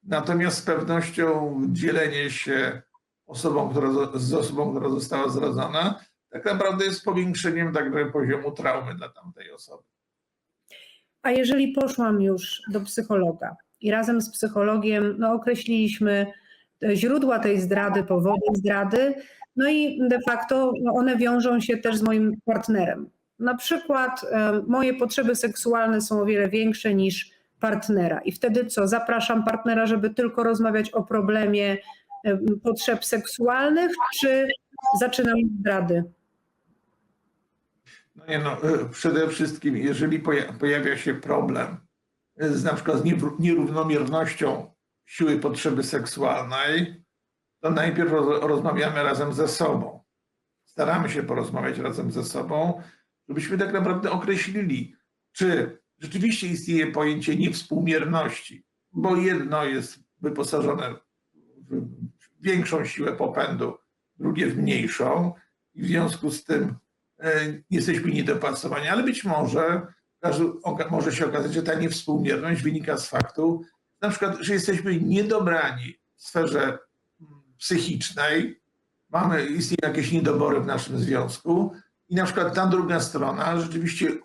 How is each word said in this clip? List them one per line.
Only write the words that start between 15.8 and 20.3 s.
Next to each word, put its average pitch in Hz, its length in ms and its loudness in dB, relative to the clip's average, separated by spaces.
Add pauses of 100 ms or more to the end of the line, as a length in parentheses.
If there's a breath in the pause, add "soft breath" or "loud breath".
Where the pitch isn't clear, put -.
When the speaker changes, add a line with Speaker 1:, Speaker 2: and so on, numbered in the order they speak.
Speaker 2:
e, 208 120 2
źródła 254 440 2
tej 202 220 2
zdrady, 196 420 0
powody 190 420 2 (100)
zdrady, 202 580 2 (420 loud breath)
no 262 140 2
i 302 300 0 (100)
de 247 120 4
facto, 247 500 0 (100)